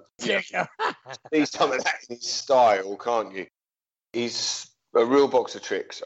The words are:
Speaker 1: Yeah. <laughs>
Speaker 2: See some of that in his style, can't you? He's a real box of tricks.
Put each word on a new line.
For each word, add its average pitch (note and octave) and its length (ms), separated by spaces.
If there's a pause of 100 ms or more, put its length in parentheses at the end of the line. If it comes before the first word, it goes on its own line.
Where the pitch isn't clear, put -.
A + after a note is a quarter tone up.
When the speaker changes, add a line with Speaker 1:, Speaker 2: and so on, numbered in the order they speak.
(200)
Speaker 1:
Yeah. F#3+ 460 (120)
<laughs> - 540
Speaker 2:
See D3+ 120
some D3+ 280
of C3 120
that - 120 (120)
in A#2+ 80
his - 120
style, G#2 680
can't A2 380
you? F#2 120 (640)
He's - 580 (260)
a A#2 80
real C3+ 240
box A#2+ 280
of G2+ 60
tricks. - 440